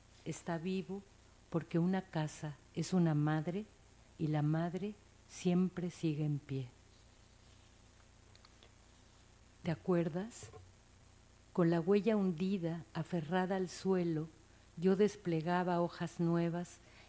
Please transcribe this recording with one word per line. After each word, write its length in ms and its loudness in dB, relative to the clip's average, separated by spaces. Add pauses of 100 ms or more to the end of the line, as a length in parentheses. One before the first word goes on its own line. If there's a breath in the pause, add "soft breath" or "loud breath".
(260)
Está 320 -6
vivo 460 -6 (460)
porque 300 0
una 220 2
casa 560 -6 (160)
es 200 -2
una 220 6
madre 500 0 (520)
y 100 -2
la 140 2
madre 520 -2 (340)
siempre 640 0
sigue 360 -2
en 140 0
pie. 300 -8 (3000)
¿Te 80 -2
acuerdas? 800 -2 (1040)
Con 160 6
la 100 4
huella 360 4
hundida, 800 0
aferrada 600 -2
al 140 -2
suelo, 600 0 (480 loud breath)
yo 180 4
desplegaba 840 2
hojas 380 -4
nuevas 600 0 (300 loud breath)